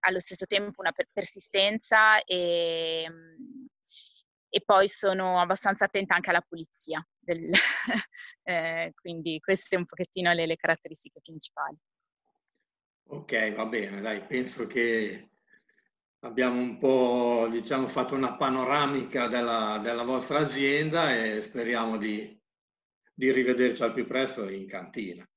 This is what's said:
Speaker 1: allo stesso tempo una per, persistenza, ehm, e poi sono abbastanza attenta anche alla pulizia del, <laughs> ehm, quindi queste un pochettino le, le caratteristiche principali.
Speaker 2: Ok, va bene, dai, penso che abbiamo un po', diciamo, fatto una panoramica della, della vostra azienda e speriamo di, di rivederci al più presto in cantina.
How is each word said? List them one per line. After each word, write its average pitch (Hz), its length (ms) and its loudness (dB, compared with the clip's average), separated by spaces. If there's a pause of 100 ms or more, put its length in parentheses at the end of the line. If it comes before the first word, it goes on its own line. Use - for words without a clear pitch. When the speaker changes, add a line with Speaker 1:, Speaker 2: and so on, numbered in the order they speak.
Speaker 1:
allo 185 200 2
stesso 185 260 -6
tempo 202 340 -2
una 165 120 0
per, - 200 -4
persistenza, 214 1080 4
ehm, 165 1400 -2 (840)
e 202 160 2
poi 196 240 8
sono 190 520 2
abbastanza 196 440 2
attenta 190 300 0
anche 175 160 0
alla 175 100 4
pulizia 160 680 -10 (120)
del, 165 340 -4
<laughs> - 560 2 (360)
ehm, 165 500 -2
quindi 165 460 -6
queste - 360 0
un 180 80 0
pochettino 175 480 -2
le, 170 140 2
le 160 100 0
caratteristiche - 640 -4
principali. 151 560 -10 (1300)
Speaker 2:
Ok, 113 440 -4
va 110 120 -4
bene, 101 360 -6
dai, 104 240 -6
penso 127 400 -4
che 113 640 -2 (920)
abbiamo 123 400 0
un 123 180 -4
po', 120 720 4
diciamo, 123 380 -2
fatto 127 260 -2
una 135 220 0
panoramica 131 920 0
della, 117 540 0
della 117 200 -2
vostra 131 380 -2
azienda 147 760 0
e 110 240 -2
speriamo 113 560 -2
di, 107 420 -6 (760)
di 131 180 2
rivederci 127 500 2
al 117 120 0
più 127 120 -4
presto 123 420 -4
in 98 180 -8
cantina. 92 600 -10 (100)